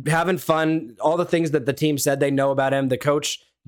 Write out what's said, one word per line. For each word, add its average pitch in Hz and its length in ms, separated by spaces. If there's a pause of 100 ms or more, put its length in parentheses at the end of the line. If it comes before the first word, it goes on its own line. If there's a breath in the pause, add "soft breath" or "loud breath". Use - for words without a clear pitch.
having 170 320
fun, 160 640
all 151 160
the 175 80
things 165 280
that 143 120
the 135 80
team 151 240
said 139 240
they 143 100
know 139 200
about 135 220
him. 135 160
The 123 100
coach 147 420 (280 soft breath)